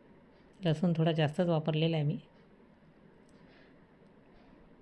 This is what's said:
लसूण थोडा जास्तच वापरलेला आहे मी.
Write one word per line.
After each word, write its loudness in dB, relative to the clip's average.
लसूण 0
थोडा 2
जास्तच 0
वापरलेला 0
आहे 0
मी. -2